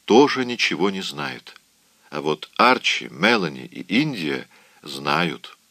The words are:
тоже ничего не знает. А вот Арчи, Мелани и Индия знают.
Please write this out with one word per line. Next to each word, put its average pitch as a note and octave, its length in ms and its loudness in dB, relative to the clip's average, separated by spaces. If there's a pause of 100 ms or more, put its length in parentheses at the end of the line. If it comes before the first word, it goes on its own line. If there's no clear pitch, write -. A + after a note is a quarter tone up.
тоже C3 400 6
ничего G2+ 440 -2
не F#2+ 120 -6
знает. C#2+ 540 -10 (540)
А D2 120 -8
вот D2+ 360 -4
Арчи, A2+ 520 2
Мелани D#2+ 560 0
и - 160 -14 (200)
Индия E2+ 460 -4 (340)
знают. D2 760 -4 (140)